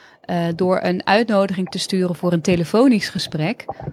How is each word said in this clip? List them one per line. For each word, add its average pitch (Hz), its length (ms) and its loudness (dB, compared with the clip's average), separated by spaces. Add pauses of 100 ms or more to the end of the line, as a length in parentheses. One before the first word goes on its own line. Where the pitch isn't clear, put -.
(220)
eh, 170 240 -4 (100)
door 185 280 2
een 180 240 -2
uitnodiging 196 640 2
te 190 100 -8
sturen 180 360 -2
voor 175 180 0
een 170 80 2
telefonisch 202 680 2
gesprek. 165 560 -6 (280)